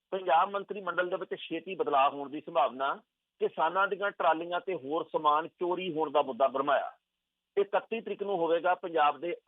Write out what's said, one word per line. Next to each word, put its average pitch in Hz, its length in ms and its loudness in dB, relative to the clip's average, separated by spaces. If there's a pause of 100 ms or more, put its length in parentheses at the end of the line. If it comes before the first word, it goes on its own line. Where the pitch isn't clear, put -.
(100)
ਪੰਜਾਬ 185 400 2
ਮੰਤਰੀ 202 300 -6
ਮੰਡਲ 180 280 -2
ਦੇ 185 80 -4
ਵਿੱਚ 175 240 -6
ਛੇਤੀ 165 340 -8
ਬਦਲਾਅ 143 360 4
ਹੋਣ 139 200 -8
ਦੀ 147 100 -8
ਸੰਭਾਵਨਾ। 143 560 0 (440)
ਕਿਸਾਨਾਂ 190 480 2
ਦੀਆਂ 196 220 -2
ਟਰਾਲੀਆਂ 175 500 0
ਤੇ 185 140 -4
ਹੋਰ 151 380 -4
ਸਮਾਨ 156 360 2
ਚੋਰੀ 180 440 -4
ਹੋਣ 151 180 -2
ਦਾ 139 120 4
ਮੁੱਦਾ 131 260 2
ਗਰਮਾਇਆ। 135 440 0 (680)
ਇਕੱਤੀ 202 400 -2
ਤਰੀਕ 202 220 -8
ਨੂੰ 196 140 -2
ਹੋਵੇਗਾ 165 380 2
ਪੰਜਾਬ 151 460 2
ਦੇ 165 160 -4 (120)